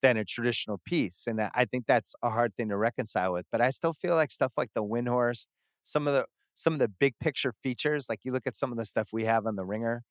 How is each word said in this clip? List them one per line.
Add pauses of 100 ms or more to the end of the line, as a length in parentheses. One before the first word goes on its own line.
than
a
traditional
piece.
And
I,
I
think
that's
a
hard
thing
to
reconcile
with.
But
I
still
feel
like
stuff
like
the
Windhorst, (360)
some
of
the, (300)
some
of
the
big
picture
features,
like,
you
look
at
some
of
the
stuff
we
have
on
The
Ringer